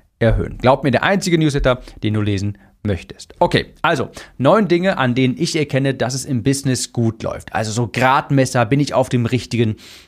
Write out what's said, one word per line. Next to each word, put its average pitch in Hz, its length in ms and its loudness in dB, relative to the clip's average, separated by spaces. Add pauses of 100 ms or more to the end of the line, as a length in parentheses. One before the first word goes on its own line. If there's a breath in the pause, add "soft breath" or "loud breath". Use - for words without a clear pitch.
(200 soft breath)
erhöhen. 107 380 0
Glaub 135 260 2
mir, 135 80 2
der 117 100 2
einzige 175 340 0
Newsletter, 139 460 0 (220 loud breath)
den 107 100 -2
du 107 60 0
lesen 101 360 -2 (280 soft breath)
möchtest. - 560 -6
Okay, - 420 0
also 156 280 0 (280 loud breath)
neun 175 300 4
Dinge, 180 300 2
an 123 180 0
denen 127 200 2
ich 165 200 -2
erkenne, 139 380 0
dass 123 200 -4
es 131 100 -8
im 123 200 -2
Business 135 480 -2
gut 113 320 -2
läuft. - 280 -8
Also 107 200 -4
so 117 160 -2
Gradmesser, 131 800 2
bin 143 120 2
ich 143 160 -2
auf 127 140 0
dem 120 180 0
richtigen 117 500 -2 (320 loud breath)